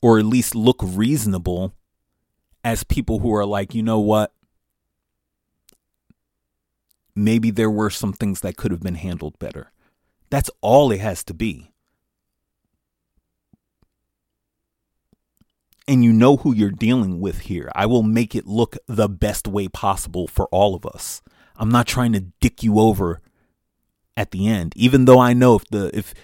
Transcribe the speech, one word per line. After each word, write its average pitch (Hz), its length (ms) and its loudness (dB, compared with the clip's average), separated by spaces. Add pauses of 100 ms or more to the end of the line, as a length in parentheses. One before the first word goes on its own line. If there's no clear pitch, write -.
or 113 180 6
at 107 60 2
least 117 280 -2
look 120 300 0
reasonable 95 920 -4 (880)
as 113 200 -4
people 110 360 -2
who 110 140 -2
are 104 120 0
like, 101 280 -6
"You 113 80 -4
know 110 180 0
what? 107 340 0 (2750)
Maybe 110 340 0
there 110 220 0
were 107 180 -2
some 98 240 -6
things 98 280 -6
that 90 140 -8
could - 140 -6
have 85 120 -6
been 90 140 -6
handled 82 440 -10
better." - 320 -14 (580)
That's - 220 -4 (100)
all 131 300 4
it 98 80 -2
has 98 260 -6
to - 80 -12
be. 98 380 -8 (4000)
And 131 160 4
you 117 100 6
know 127 240 6
who 131 160 0
you're 104 180 0
dealing 107 480 -2
with 92 220 -8
here. 80 340 -10
I 98 100 -2
will 117 180 2
make 110 320 0
it - 120 -8
look 113 300 -2 (100)
the 104 220 0
best 104 380 -4
way 98 200 -4
possible 90 600 -6
for - 200 -4
all 98 280 0
of - 100 -12
us. - 360 -14 (340)
I'm 110 140 -4
not 120 180 2
trying 120 260 -2
to 101 80 0 (200)
dick - 220 -2
you 107 160 2
over 95 420 0 (960)
at 107 140 -6
the 98 160 -2
end, 95 280 -2
even 127 300 4
though 127 140 10
I 123 140 4
know 123 220 6
if 98 140 0
the, 101 240 -4
if, - 200 -8 (100)